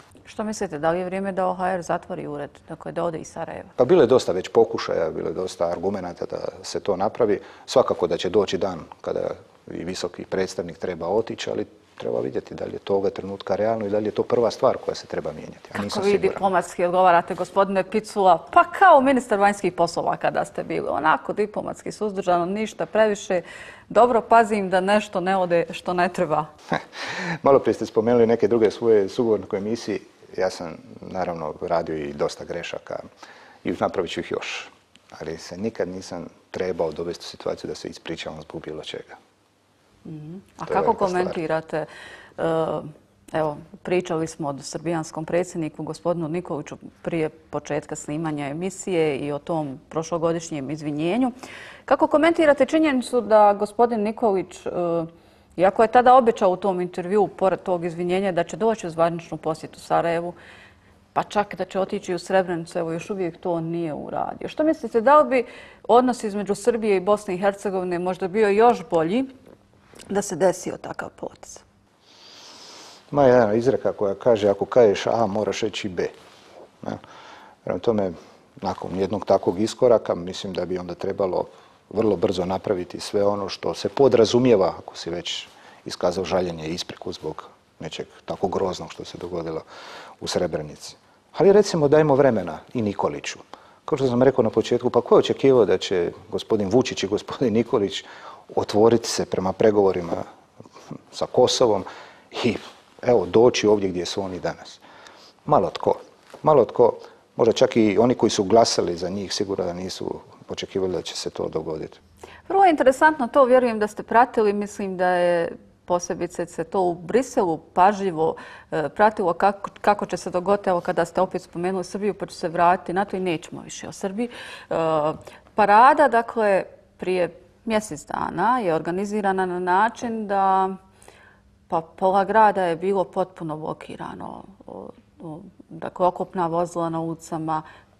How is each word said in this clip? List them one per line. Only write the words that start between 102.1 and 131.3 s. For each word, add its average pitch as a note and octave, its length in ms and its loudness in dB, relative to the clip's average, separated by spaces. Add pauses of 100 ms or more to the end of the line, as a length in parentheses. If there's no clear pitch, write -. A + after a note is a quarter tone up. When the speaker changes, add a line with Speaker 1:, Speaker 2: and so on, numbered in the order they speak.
Speaker 2:
i, A#2 120 0 (460)
evo, A2+ 240 4
doći A2+ 400 4
ovdje G#2 220 4
gdje F2 180 -4
su - 160 -6
oni F#2 180 -8
danas? - 400 -10 (640)
Malo A2 260 2
tko. - 240 0 (480)
Malo D3 220 6
tko, - 280 4 (440)
možda A#2 160 4
čak - 240 2
i G#2+ 220 4
oni B2 160 6
koji A2 160 2
su G#2 140 0
glasali G2 520 4
za F2 120 -6
njih, F#2+ 260 -8
sigurno F#2+ 300 -4
da F2 80 -4
nisu - 480 -8 (280)
očekivali F#2 440 -4
da E2 100 -4
će - 140 -12
se - 140 -8
to F2 180 -6
dogoditi. D#2+ 520 -8 (480)
Speaker 1:
Vrlo G4 160 4
je F4+ 60 8
interesantno D4 580 4
to, C#4 160 6
vjerujem A#3+ 340 4
da G#3 80 0
ste G#3 160 -8
pratili, A3+ 500 4
mislim G3+ 440 -6
da F3+ 120 2
je F3 440 2 (320)
posebice F3 640 -4
se E3 180 -8
to G3 160 -2
u F3+ 140 0
Briselu F3+ 640 0
pažljivo, F#3 760 2 (360)
e, D3+ 180 -2
pratilo G#3+ 440 2
kako, G3+ 380 -2 (100)
kako G#3 260 0
će F#3 100 -6
se F3 140 -8
dogoditi, F#3+ 400 0
evo, F3 100 0
kada E3+ 240 -2
ste F3+ 160 -2
opet F#3 220 -2
spomenuli F3+ 420 -6
Srbiju, G3 300 -4
pa F3+ 120 -10
ću - 80 -12
se - 140 -6
vratiti F3 440 2
na G3 120 0
to G3+ 120 -8
i F#3 40 -4
nećemo E3 420 -6
više - 260 -16
o - 40 -14
Srbiji. G#3 360 -6 (420)
E, - 40 -4 (800)
parada, B3 540 8
dakle, A3 540 2 (360)
prije F3+ 360 -2 (300)
mjesec G#3+ 420 -4
dana G#3+ 520 -2
je F3+ 160 0
organizirana F#3+ 720 -2
na F3+ 120 -4
način A3 680 0
da, F#3+ 500 0 (920)